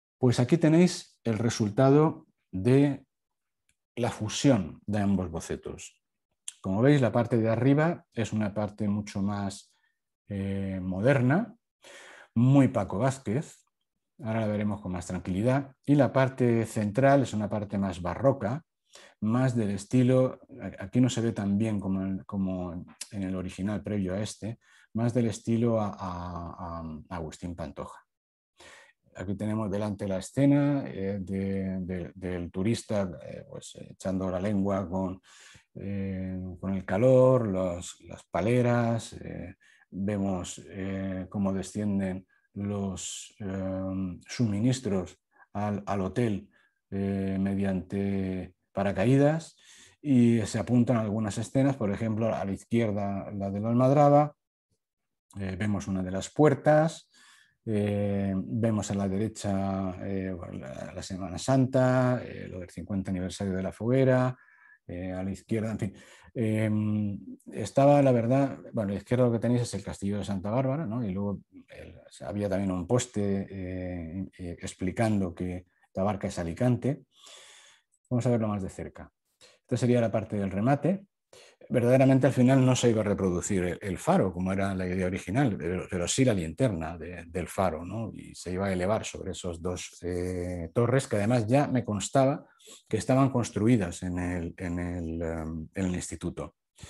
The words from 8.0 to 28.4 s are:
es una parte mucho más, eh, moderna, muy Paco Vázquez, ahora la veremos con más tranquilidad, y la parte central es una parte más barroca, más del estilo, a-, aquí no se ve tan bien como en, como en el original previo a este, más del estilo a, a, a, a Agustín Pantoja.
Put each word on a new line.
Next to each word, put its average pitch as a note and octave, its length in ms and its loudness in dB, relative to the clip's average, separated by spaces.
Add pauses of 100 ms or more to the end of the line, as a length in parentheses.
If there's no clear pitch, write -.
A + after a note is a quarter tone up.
es G#2+ 220 -4
una G#2+ 180 -2
parte G#2 360 -4
mucho G2+ 340 -4
más, G2+ 500 -4 (560)
eh, G2 540 -4
moderna, B2+ 720 2 (800)
muy C3 340 8
Paco F#2+ 300 -2
Vázquez, C3 640 -4 (580)
ahora A2+ 180 -2
la G#2+ 80 -2
veremos G#2 340 -2
con F#2 100 -6
más F2+ 140 -6
tranquilidad, G2+ 640 -2 (140)
y C#3+ 80 6
la C#3+ 180 6
parte A#2+ 540 4
central C3 560 4
es A2 100 -4
una G#2+ 160 -2
parte G#2 300 -4
más F2+ 240 -2
barroca, G#2+ 600 0 (580)
más A#2+ 360 2
del G#2+ 140 0
estilo, B2+ 720 2 (200)
a-, G2 240 -10
aquí A2 160 0
no B2+ 80 6
se A#2+ 140 -2
ve A2+ 100 0
tan G2+ 240 0
bien G#2+ 240 0
como F#2+ 220 -2
en, F#2+ 220 -4
como F#2 600 -6 (280)
en G2+ 100 -6
el F#2+ 120 -4
original F#2+ 480 -6
previo G2 300 -4
a G2+ 80 -4
este, A2 380 -8 (340)
más A#2 220 0
del A#2+ 140 2
estilo A2+ 520 0
a, G#2 80 0
a, F2 920 -8
a, - 0 - (280)
a F#2 80 -8
Agustín E2+ 380 -8
Pantoja. - 480 -12 (1160)